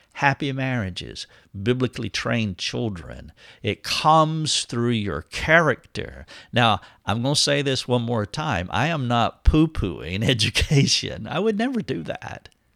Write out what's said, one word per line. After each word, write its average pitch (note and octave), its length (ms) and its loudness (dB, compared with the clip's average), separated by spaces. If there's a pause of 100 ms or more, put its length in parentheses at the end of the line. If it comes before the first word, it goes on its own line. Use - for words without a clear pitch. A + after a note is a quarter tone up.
(140)
happy C#3 380 2
marriages, A#2+ 720 -6 (380)
biblically A#2+ 460 0
trained A2+ 480 -2
children, E2+ 760 -6 (320)
it G#2 180 -2
comes D#3 840 2
through A#2+ 240 -2
your G2+ 320 -2
character. - 1040 0 (260)
Now, A2+ 300 4 (240)
I'm A#2 180 0
gonna C#3 120 0
say C#3+ 260 2
this C3+ 260 -2
one B2 140 2
more A#2 240 0
time. A2+ 460 -4
I A#2+ 160 0
am C3 200 -2
not A#2 380 0
poo-pooing F#2+ 760 2
<laughs> - 40 0
education. B2 1000 0
I C3+ 120 -4
would G#3+ 180 0
never A#3+ 240 -2
do C#3+ 220 -6
that. - 460 -12 (260)